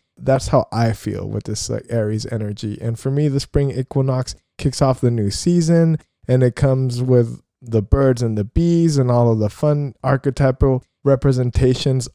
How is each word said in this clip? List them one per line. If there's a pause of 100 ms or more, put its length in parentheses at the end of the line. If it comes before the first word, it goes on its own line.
(160)
That's
how
I
feel
with
this,
like,
Aries
energy.
And
for
me,
the
spring
equinox (220)
kicks
off
the
new
season, (320)
and
it
comes
with (200)
the
birds
and
the
bees
and
all
of
the
fun
archetypal (200)
representations